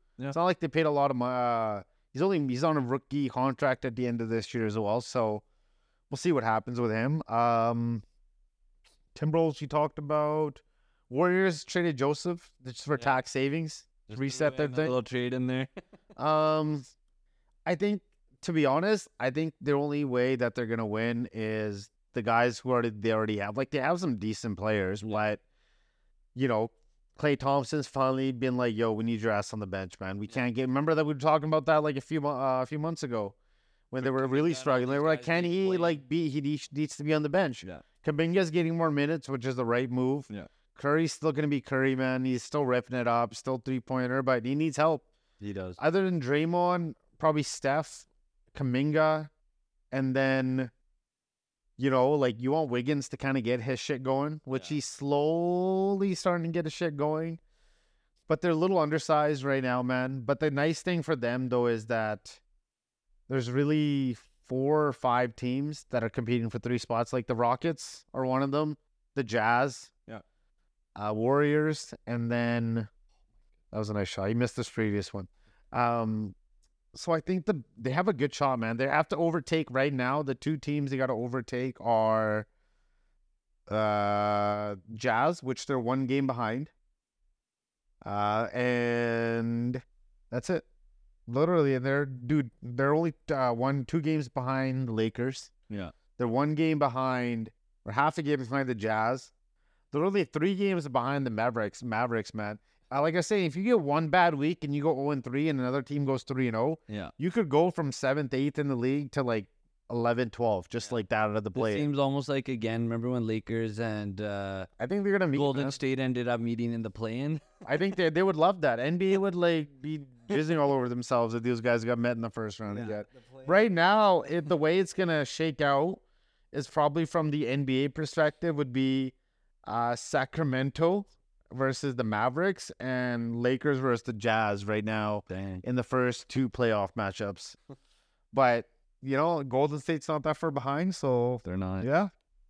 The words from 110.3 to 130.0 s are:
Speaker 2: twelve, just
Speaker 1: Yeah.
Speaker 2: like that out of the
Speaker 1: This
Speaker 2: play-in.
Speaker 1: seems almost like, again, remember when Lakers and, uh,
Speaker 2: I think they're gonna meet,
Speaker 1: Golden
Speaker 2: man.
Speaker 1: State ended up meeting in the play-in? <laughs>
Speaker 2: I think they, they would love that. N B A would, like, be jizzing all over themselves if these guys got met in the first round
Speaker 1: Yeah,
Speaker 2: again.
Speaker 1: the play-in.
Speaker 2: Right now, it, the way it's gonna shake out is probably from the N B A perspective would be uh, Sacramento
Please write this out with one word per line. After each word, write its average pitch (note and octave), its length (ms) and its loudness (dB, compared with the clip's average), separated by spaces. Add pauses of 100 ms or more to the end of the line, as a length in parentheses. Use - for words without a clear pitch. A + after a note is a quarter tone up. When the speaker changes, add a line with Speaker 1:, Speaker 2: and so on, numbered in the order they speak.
Speaker 2:
twelve, G#2+ 400 -2
just A#2 200 -6
Speaker 1:
Yeah. B2+ 60 -6
Speaker 2:
like G#2+ 140 -2
that G#2+ 200 2
out G#2+ 60 0
of G#2 80 -2
the G#2+ 60 -4
Speaker 1:
This B2 100 -4
Speaker 2:
play-in. G#2+ 180 2
Speaker 1:
seems D3 200 0
almost C#3 320 0
like, C3+ 180 -2
again, A2+ 360 -2
remember A#2 260 -2
when A#2+ 160 -2
Lakers A2 520 -2
and, G#2+ 440 -4
uh, G2 420 -6 (160)
Speaker 2:
I A#2+ 60 -4
think G3 180 -2
they're G3+ 80 2
gonna F#3 180 2
meet, C#3 60 0
Speaker 1:
Golden C#3 280 0
Speaker 2:
man. C3+ 80 -4
Speaker 1:
State C3 260 -2
ended B2 300 -2
up A#2+ 120 0
meeting A#2 320 -2
in A2+ 80 -4
the A2 100 -6
play-in? B2+ 500 -6 (120)
<laughs> - 140 -18
Speaker 2:
I C#3+ 100 0
think F#3+ 200 0
they, F3 120 4
they D#3+ 140 2
would F#3+ 140 2
love F3 260 2
that. A#2+ 180 2
N D#3 160 0
B F#3+ 160 2
A G3 80 2
would, G3 140 0
like, E3+ 340 2 (140)
be D3+ 180 -6 (280)
jizzing D#3 300 2
all C#3+ 140 4
over B2+ 160 2
themselves A#2+ 460 0
if A#2 80 -2
these A#2+ 200 0
guys A#2+ 220 2
got A#2 140 0
met A#2+ 180 0
in A2+ 60 -6
the A2+ 80 -6
first G#2+ 300 -8
round G#2 180 -6
Speaker 1:
Yeah, A#2+ 60 -8
Speaker 2:
again. G#2 200 -6 (100)
Speaker 1:
the - 60 -20
play-in. C3 300 -20
Speaker 2:
Right G#3 220 6
now, F#3 500 6
it, D3+ 260 -2
the F3 100 4
way D#3 200 4
it's F#3+ 160 0
gonna E3 320 0
shake D#3+ 340 -2
out D3 400 2 (520)
is C#3 160 -6
probably D3 360 2
from D#3 260 0
the D3 180 0
N C#3 160 0
B C3 200 2
A C#3+ 60 0
perspective D#3 640 0
would C#3 160 -2
be C3 400 0 (560)
uh, A#2 280 -2
Sacramento D3 1080 0 (460)